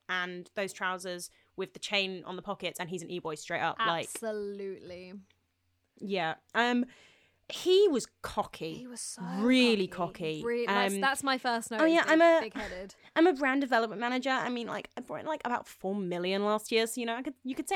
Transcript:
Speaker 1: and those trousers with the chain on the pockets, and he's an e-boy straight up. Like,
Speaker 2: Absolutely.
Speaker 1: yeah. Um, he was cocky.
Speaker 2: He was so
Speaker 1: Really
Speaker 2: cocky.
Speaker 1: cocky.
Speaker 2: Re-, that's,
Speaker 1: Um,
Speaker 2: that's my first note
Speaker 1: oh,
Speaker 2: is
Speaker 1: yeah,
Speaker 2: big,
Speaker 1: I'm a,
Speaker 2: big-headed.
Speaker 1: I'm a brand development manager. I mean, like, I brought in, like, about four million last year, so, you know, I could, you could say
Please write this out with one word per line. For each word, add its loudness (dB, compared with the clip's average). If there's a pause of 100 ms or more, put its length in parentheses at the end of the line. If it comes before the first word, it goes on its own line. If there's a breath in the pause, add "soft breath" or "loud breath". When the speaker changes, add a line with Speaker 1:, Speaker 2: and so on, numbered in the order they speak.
Speaker 1:
and -4
those -2
trousers -6 (280 soft breath)
with -6
the -16
chain -2
on -8
the -10
pockets, -6
and -6
he's -6
an -10
e-boy -6
straight -4
up. -2
Like, 0
Speaker 2:
Absolutely. -10 (880)
Speaker 1:
yeah. -2 (200)
Um, 2 (680 soft breath)
he 6
was 0 (140)
cocky. -6
Speaker 2:
He -14
was -14
so -10 (180)
Speaker 1:
Really 6
Speaker 2:
cocky. -4
Speaker 1:
cocky. -8
Speaker 2:
Re-, 0
that's, 2
Speaker 1:
Um, -2
Speaker 2:
that's 0
my 2
first -2
note 0
Speaker 1:
oh, 6
Speaker 2:
is 6
Speaker 1:
yeah, 6
Speaker 2:
big, 4
Speaker 1:
I'm 8
a, 8
Speaker 2:
big-headed. -8 (200 soft breath)
Speaker 1:
I'm 6
a 6
brand 0
development 0
manager. -2
I 0
mean, -4
like, -6
I -10
brought -10
in, -10
like, -4
about -4
four -6
million -2
last -2
year, 4
so, -6
you -4
know, -2
I -8
could, -8 (100)
you -6
could -8
say 0